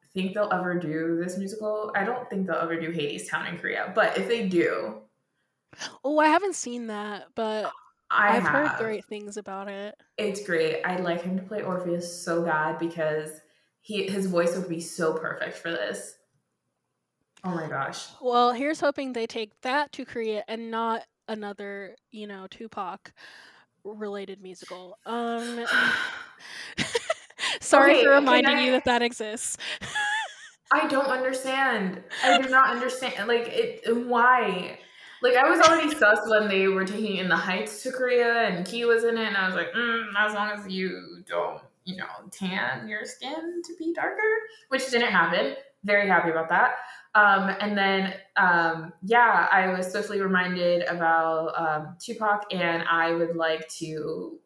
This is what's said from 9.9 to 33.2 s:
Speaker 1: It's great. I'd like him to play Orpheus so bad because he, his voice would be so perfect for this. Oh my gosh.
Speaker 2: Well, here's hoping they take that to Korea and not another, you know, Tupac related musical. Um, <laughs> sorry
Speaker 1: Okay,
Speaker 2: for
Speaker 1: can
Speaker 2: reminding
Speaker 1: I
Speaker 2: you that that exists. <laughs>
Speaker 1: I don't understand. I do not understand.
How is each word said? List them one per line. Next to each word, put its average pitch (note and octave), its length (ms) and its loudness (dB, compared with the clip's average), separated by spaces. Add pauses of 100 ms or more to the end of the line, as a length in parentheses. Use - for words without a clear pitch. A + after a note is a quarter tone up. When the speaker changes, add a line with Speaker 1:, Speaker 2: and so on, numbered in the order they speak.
Speaker 1:
It's G3 280 -2
great. D#3+ 400 0
I'd F3+ 180 -2
like F3 200 -2
him F#3 140 -2
to F#3+ 60 -4
play G#3 200 -8
Orpheus F3 600 -4
so E3+ 200 -2
bad D#3 360 -2
because D#3 500 -4 (520)
he, G3+ 260 -4
his G3 200 -2
voice E3+ 280 0
would F3+ 140 -6
be E3 100 -6
so D#3+ 380 -2
perfect - 400 -8
for E3 140 -8
this. - 440 -8 (1300)
Oh F#3 100 -4
my D#3+ 140 -6
gosh. C#3 400 -6 (140)
Speaker 2:
Well, B3 320 4
here's C#4+ 260 -2
hoping C#4+ 340 -2
they A3+ 140 -4
take A3 240 -8 (120)
that C#4+ 300 -2
to C4 120 -10
Korea A3 420 -6
and A3+ 240 -8
not A3+ 320 -2 (240)
another, G3+ 680 -10 (160)
you G#3+ 140 -12
know, F#3+ 240 -14
Tupac G3+ 600 -12 (720)
related G3+ 580 -10
musical. F#3 640 -16
Um, A#3 640 -6
<laughs> - 1900 -4
sorry C#4 320 8
Speaker 1:
Okay, B3+ 120 6
Speaker 2:
for C#4 80 6
Speaker 1:
can C#4 80 8
Speaker 2:
reminding C4 380 4
Speaker 1:
I B3 80 2
Speaker 2:
you B3+ 60 2
that B3+ 140 2
that A#3+ 160 2
exists. A#3 560 -6 (240)
<laughs> - 880 -6
Speaker 1:
I D4+ 160 2
don't C#4 200 0
understand. C4 960 -2 (220)
I C4 180 6
do C4 80 -2
not C4 220 6
understand. A#3+ 560 -4